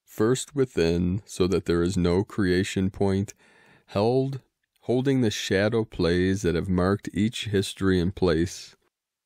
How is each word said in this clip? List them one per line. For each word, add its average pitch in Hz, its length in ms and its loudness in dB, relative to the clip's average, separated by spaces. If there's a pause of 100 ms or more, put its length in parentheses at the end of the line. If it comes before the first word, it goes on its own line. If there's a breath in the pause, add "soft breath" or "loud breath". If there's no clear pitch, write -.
first - 520 -2
within, 90 680 0
so - 220 -2
that 87 180 -2
there 85 180 2
is 92 120 0
no 87 280 2
creation 95 680 0
point 98 460 -2 (520 soft breath)
held, 131 540 -2 (400)
holding 131 400 0
the 113 80 2
shadow 107 560 0
plays 90 560 0
that 85 140 0
have 85 140 -2
marked 90 440 0
each 107 320 -2
history 98 540 0
and 87 160 -2
place. 85 600 -2 (500)